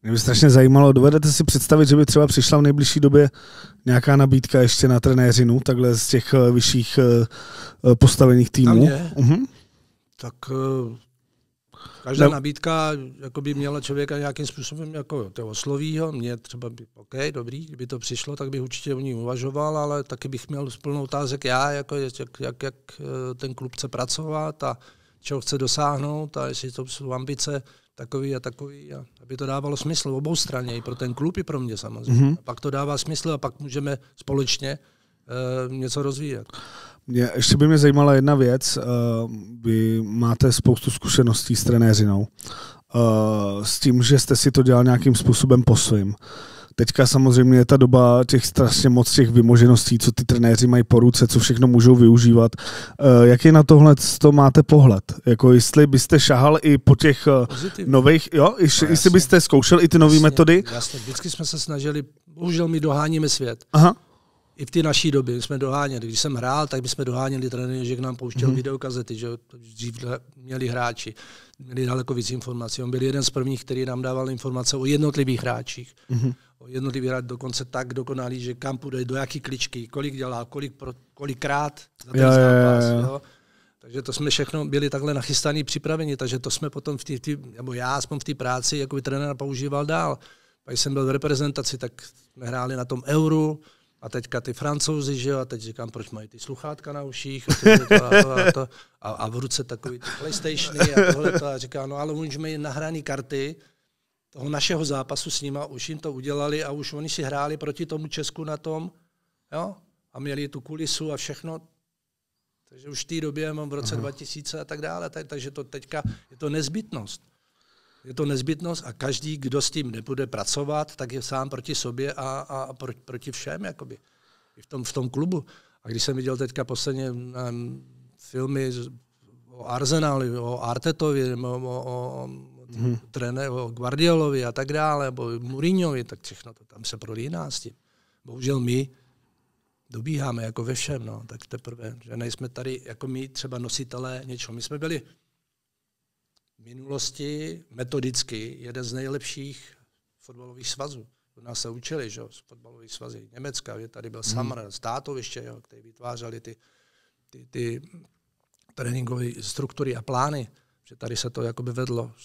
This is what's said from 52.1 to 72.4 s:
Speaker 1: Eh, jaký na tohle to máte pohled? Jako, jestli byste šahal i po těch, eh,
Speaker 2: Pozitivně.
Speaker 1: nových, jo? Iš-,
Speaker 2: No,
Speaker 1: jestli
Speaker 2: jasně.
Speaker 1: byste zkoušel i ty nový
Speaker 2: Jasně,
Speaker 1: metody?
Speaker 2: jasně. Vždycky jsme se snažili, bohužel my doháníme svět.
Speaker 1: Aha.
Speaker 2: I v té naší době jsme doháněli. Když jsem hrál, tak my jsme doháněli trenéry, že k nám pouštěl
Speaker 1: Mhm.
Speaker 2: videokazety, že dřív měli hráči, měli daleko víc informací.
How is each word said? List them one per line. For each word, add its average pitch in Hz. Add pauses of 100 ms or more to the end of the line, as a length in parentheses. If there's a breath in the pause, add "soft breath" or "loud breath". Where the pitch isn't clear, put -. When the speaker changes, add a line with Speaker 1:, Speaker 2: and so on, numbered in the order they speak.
Speaker 1:
Eh, -
jaký 123
na 156
tohle 147 (240)
to 147
máte 143
pohled? 135 (220)
Jako, 123
jestli 143
byste 135
šahal 143
i 147
po 131
těch, -
eh, 131
Speaker 2:
Pozitivně. 170
Speaker 1:
nových, 139
jo? 151 (120)
Iš-, 170
Speaker 2:
No, 151
Speaker 1:
jestli -
Speaker 2:
jasně. 165
Speaker 1:
byste 175
zkoušel 156
i 170
ty 165
nový 156
Speaker 2:
Jasně, 156
Speaker 1:
metody? 160 (100)
Speaker 2:
jasně. 120
Vždycky 127
jsme 160
se 151
snažili, 147 (240)
bohužel 170
my 160
doháníme 151
svět. 120
Speaker 1:
Aha. 165 (640)
Speaker 2:
I 143
v -
té 165
naší 151
době 123
jsme 139
doháněli. 131
Když 113
jsem 143
hrál, 131
tak 131
my 127
jsme 135
doháněli 127
trenéry, 127
že 123
k 120
nám 127
pouštěl 123
Speaker 1:
Mhm. 131
Speaker 2:
videokazety, 127
že 117 (300)
dřív 117 (300)
měli 131
hráči, 120 (460 soft breath)
měli 127
daleko 127
víc 120
informací. 120